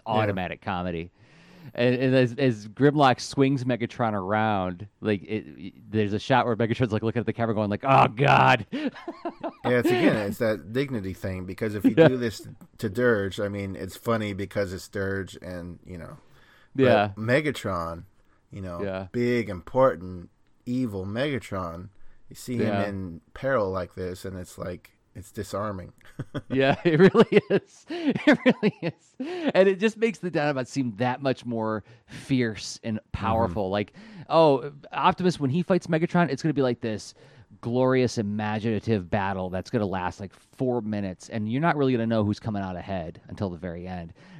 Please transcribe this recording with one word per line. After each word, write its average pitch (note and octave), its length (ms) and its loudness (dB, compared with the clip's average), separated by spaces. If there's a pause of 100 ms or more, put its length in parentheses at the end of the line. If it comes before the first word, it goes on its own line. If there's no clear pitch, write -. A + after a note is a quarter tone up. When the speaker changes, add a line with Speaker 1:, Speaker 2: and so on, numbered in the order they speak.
Speaker 1:
Yeah. A2 80 -2
Speaker 2:
automatic F#2+ 480 -2
comedy. F2+ 500 -4 (640)
And, B2 200 4
and C3 200 2
as, B2 240 4
as A2 300 0
Grimlock C3+ 520 4
swings C3+ 440 2
Megatron A#2 480 -2
around, G2+ 720 -2 (140)
like, G2+ 220 0
it, G2+ 220 -6 (120)
it, F2 160 -16 (180)
there's G#2 220 0
a G#2 60 -2
shot B2 280 4
where A#2 100 0
Megatron's, A2+ 340 0
like, G#2+ 120 0
looking A2+ 160 -2
at G#2 80 -2
the A2 60 0
camera A2+ 200 -2
going, G#2 160 0
like, G#2 160 -4
"Oh, C3+ 220 6
God." C3 640 4
<laughs> - 0 -
Speaker 1:
Yeah, C#4+ 200 -4 (880)
it's, C4+ 80 2
again, F4 280 4
it's G#2 240 -4
that G#2+ 340 -2
dignity A#2+ 400 -4
thing, F#2 320 -8
because G#2 300 -6
if G2 100 -2
you G#3 100 4
Speaker 2:
Yeah. D#3+ 120 10
Speaker 1:
do C3 100 2
this A#2 300 -6 (320)
to A2+ 100 -4
Dirge, G#2+ 500 0
I G2+ 100 -2
mean, G2 260 -8
it's F#2 200 -10
funny G#2+ 380 -4
because F#2+ 400 -6
it's F2+ 140 -12
Dirge G2 540 -6
and, F2 440 -12
you F2+ 120 -14
know. - 200 -16 (580)
But C3 80 2
Speaker 2:
Yeah. G#2+ 340 4
Speaker 1:
Megatron, G#2+ 840 -2 (480)
you G2 100 -14
know, F2+ 200 -10
Speaker 2:
Yeah. F#2+ 300 -6
Speaker 1:
big, A#2+ 380 0
important, F#2 800 -2 (360)
evil A#2+ 400 -4
Megatron, G2+ 840 -6 (400)
you - 80 -20
see B2 180 -8
him A2+ 120 0
Speaker 2:
Yeah. G2+ 200 0
Speaker 1:
in F#2+ 340 -8 (120)
peril B2 360 0
like F#2 260 -6
this, F#2 300 -8
and F#2 140 -10
it's - 180 -14
like, F2+ 340 -10 (220)
it's - 180 -18
disarming. G2+ 640 -8
<laughs> - 520 -12
Speaker 2:
Yeah, C3+ 300 4
<laughs> - 60 -2
it D#3+ 140 6
really G3+ 500 8
is. - 400 -2
It D4+ 560 2
really A3 360 4
is. - 340 -8 (380)
And F#3+ 160 8
it F#3+ 100 2
just G#3+ 180 0
makes A3 220 -2
the F3 120 -6
Dinobots D3 360 -2
seem B2 300 -4
that B2+ 240 -2
much C3 240 -2
more A2 380 -2 (240)
fierce A#2+ 760 -4
and G#2+ 140 -2
Speaker 1:
Mm-hmm. - 140 -16
Speaker 2:
powerful. A2 580 0
Like, G#2 240 -2 (360)
oh, C#3+ 420 4 (220)
Optimus, F3 460 2
when C#3 100 0
he E3+ 140 2
fights F3+ 240 0
Megatron, E3+ 420 2
it's C3+ 120 -4
gonna D#3 120 0
be C#3 80 2
like B2 200 2
this G#2+ 320 -6 (480)
glorious, B2+ 560 2
imaginative G#2+ 920 -2
battle F#2+ 400 -2
that's F#2 200 -6
gonna A2 160 0
last, F#2 340 -4
like, G2 140 -12
four B2 480 -4
minutes, G#2 480 -6
and G#2+ 220 -4
you're C3 100 -2
not E3 160 2
really C3+ 140 2
gonna A2+ 160 2
know A2+ 160 2
who's G#2 160 0
coming G#2 240 -4
out F#2 120 -6
ahead E2+ 520 -8
until F#2+ 220 -6
the F2 80 -8
very F2 300 -10
end. F2 260 -10 (260)